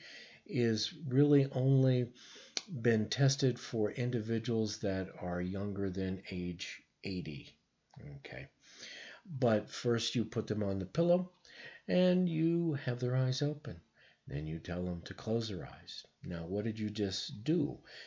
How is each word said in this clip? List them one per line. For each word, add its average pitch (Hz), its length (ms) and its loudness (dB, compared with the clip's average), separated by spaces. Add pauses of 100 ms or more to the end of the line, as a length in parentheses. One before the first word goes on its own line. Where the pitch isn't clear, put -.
(460)
is 113 480 0 (120)
really 139 460 6
only 131 560 4 (720)
been 110 280 4
tested 135 500 2
for 107 320 -2
individuals 113 880 0
that 95 300 -2 (100)
are 90 220 -2
younger 98 480 -2
than 92 420 -2
age 90 500 -6 (220)
eighty. 78 460 -8 (680)
Okay. - 300 -14 (800)
But 120 440 2
first - 460 0
you 117 80 2
put - 240 -4
them 107 160 0
on 98 160 0
the 95 60 -4
pillow 175 460 2 (560)
and 180 420 4
you 165 460 2 (100)
have 123 140 -2
their 127 180 2
eyes 131 240 2
open. 143 400 -4 (440)
Then 73 200 -4
you 78 140 -4
tell 87 240 -4
them 87 220 -4
to - 100 -10
close 110 340 -2
their 85 160 -6
eyes. - 400 -16 (180)
Now, 85 220 -6
what 101 180 -2
did 110 140 -4
you 107 140 -2
just 104 520 -4
do? 147 360 0 (280)